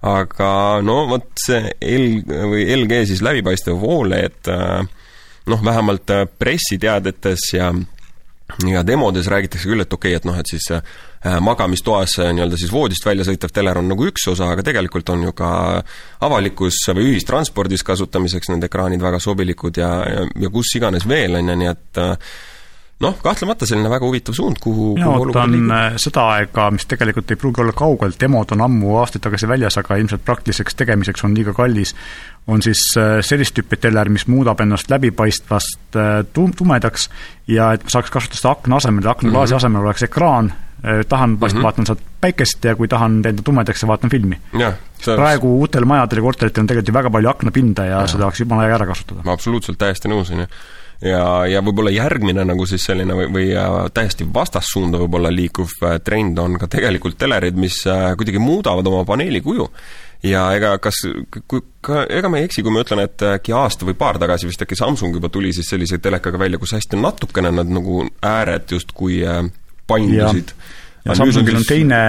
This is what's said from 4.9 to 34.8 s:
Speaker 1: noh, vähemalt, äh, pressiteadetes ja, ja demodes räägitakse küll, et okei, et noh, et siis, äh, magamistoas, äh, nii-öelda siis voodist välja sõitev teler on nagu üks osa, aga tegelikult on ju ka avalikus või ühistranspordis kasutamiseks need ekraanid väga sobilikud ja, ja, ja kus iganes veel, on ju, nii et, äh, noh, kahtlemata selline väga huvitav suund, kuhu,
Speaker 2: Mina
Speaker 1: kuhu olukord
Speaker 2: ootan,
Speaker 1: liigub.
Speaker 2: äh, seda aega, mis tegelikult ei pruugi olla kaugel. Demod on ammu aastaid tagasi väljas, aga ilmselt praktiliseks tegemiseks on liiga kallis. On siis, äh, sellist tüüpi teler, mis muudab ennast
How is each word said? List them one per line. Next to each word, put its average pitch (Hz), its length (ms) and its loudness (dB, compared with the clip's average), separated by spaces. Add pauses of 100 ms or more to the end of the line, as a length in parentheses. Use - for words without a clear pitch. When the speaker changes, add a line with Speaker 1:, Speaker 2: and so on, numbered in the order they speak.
Speaker 1:
noh, 110 160 0
vähemalt, 107 500 0
äh, 98 140 2
pressiteadetes 104 1300 -2
ja, 90 180 0 (960)
ja 92 180 2
demodes 101 420 2
räägitakse 95 420 -2
küll, 110 120 0
et 90 120 -4
okei, 90 200 -2
et 85 140 -2
noh, 87 100 -2
et 82 100 -4
siis, - 240 -6
äh, 82 120 -4 (580)
magamistoas, 98 760 0
äh, 87 120 2
nii-öelda 87 300 0
siis 87 100 -2
voodist 113 360 0
välja 98 180 0
sõitev 92 260 -2
teler 92 300 0
on 90 80 0
nagu 98 160 0
üks - 240 -4
osa, 90 240 0
aga 95 100 -2
tegelikult 92 460 -2
on 87 140 0
ju 85 100 -2
ka 87 160 -2 (720)
avalikus 98 640 0 (100)
või 117 220 4
ühistranspordis 98 680 -2
kasutamiseks 92 680 -2
need 87 160 -2
ekraanid 92 320 -2
väga 90 180 0
sobilikud 87 640 -2
ja, 87 80 0 (160)
ja, 101 300 -2
ja 98 180 -4
kus 117 240 -2
iganes 98 320 0
veel, 120 260 2
on 87 140 0
ju, 87 80 0
nii 87 160 0
et, - 240 -10
äh, 90 160 0 (840)
noh, - 260 0
kahtlemata 190 480 -2
selline 107 220 0
väga 127 160 -2
huvitav 123 260 -4
suund, 127 240 -2
kuhu, 107 380 0
Speaker 2:
Mina 175 100 2
Speaker 1:
kuhu 143 120 4
olukord 127 180 0
Speaker 2:
ootan, 120 180 4
Speaker 1:
liigub. 117 220 2
Speaker 2:
äh, 113 260 0
seda - 300 2
aega, 104 400 2
mis 101 180 -2
tegelikult 113 400 0
ei 107 80 0
pruugi 127 240 0
olla 117 160 0
kaugel. 127 400 0
Demod 127 380 2
on 104 100 2
ammu 107 320 2
aastaid 117 240 0
tagasi 107 300 -2
väljas, 123 260 0
aga 101 240 0
ilmselt 104 240 -2
praktiliseks - 540 -2
tegemiseks 104 480 0
on 104 100 2
liiga 104 160 0
kallis. 120 380 2 (560)
On 110 160 4
siis, 110 160 2 (180)
äh, 107 240 4
sellist 143 320 0
tüüpi - 240 -2
teler, 110 320 2
mis 104 160 2
muudab 123 380 2
ennast 104 260 0